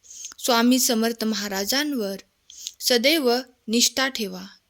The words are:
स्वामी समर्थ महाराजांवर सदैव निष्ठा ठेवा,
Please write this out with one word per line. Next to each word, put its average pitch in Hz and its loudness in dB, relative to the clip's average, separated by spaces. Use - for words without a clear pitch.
स्वामी 240 4
समर्थ 233 0
महाराजांवर 208 -2
सदैव 247 2
निष्ठा 240 2
ठेवा, 190 -8